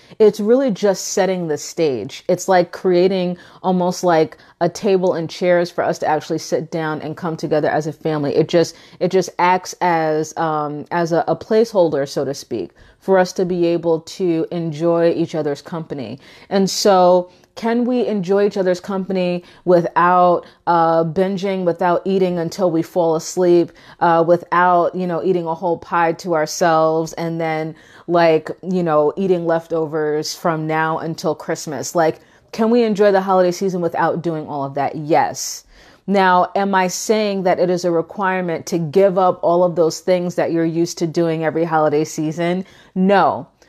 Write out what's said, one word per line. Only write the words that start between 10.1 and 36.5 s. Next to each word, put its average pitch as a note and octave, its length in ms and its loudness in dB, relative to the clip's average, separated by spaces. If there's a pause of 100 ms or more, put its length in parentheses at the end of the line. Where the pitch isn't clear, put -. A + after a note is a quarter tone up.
um, D3+ 520 -4
as E3+ 220 -2
a, E3 160 0
a E3 80 0
placeholder, E3+ 720 0
so D3 160 -4
to C3+ 80 -6
speak, G#2+ 380 -8 (300)
for F#3+ 180 2
us F#3 160 2
to F#3+ 100 0
be F3 220 0
able E3 340 0
to E3 500 -2
enjoy E3+ 600 0
each D#3+ 220 -4
other's D3 260 -4
company. C#3+ 580 -10 (300)
And G3 220 2
so, F3+ 600 4 (260)
can A#3 280 0
we B3 200 0
enjoy G3+ 440 0
each G3 80 -4
other's F3+ 240 0
company F#3 640 -4 (200)
without, F3 800 4 (220)
uh, E3 380 2
binging, F#3+ 600 -2
without E3+ 400 0
eating F#3 320 0
until E3+ 320 -2
we D#3+ 140 0
fall E3 320 0
asleep, F3 560 2 (300)
uh, E3 260 4
without, F3 720 2
you F#3 100 -4
know, E3+ 160 -4
eating F3+ 240 0
a D#3+ 80 -2
whole E3+ 240 -2
pie E3+ 360 0
to E3+ 200 -4
ourselves D#3+ 760 0
and E3 280 -6
then, D#3+ 360 -6 (320)
like, E3 420 4 (180)
you F#3 140 -2
know, D3+ 340 2
eating F#3 300 0
leftovers D#3 880 -2
from D#3+ 320 -2
now D#3+ 320 -2
until D#3+ 380 -4
Christmas? D3 580 -8
Like, D#3+ 240 2 (320)
can A3 200 0
we A#3+ 120 4
enjoy G#3 300 2
the F#3+ 80 4
holiday F#3 320 2
season F#3 280 -4
without E3 400 -2
doing D#3 280 -6
all C#3 160 -6
of C#3 100 -8
that? C#3 220 -4
Yes. D3 680 -2 (440)
Now, F#3 480 4